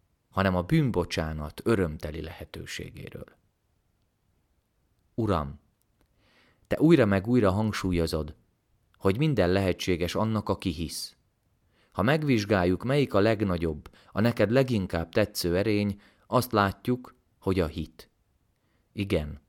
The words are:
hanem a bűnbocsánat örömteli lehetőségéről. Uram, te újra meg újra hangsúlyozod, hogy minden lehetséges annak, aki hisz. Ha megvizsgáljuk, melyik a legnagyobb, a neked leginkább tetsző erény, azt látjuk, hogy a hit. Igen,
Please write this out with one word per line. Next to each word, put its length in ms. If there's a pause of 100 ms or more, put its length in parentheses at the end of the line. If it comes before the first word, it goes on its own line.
(280)
hanem 280
a 60
bűnbocsánat 1000
örömteli 580
lehetőségéről. 1120 (1800)
Uram, 420 (1040)
te 140
újra 240
meg 220
újra 240
hangsúlyozod, 840 (640)
hogy 220
minden 320
lehetséges 640
annak, 340
aki 220
hisz. 460 (760)
Ha 100
megvizsgáljuk, 840
melyik 300
a 60
legnagyobb, 680 (220)
a 80
neked 300
leginkább 580
tetsző 480
erény, 440 (260)
azt 260
látjuk, 640 (240)
hogy 220
a 60
hit. 440 (840)
Igen, 560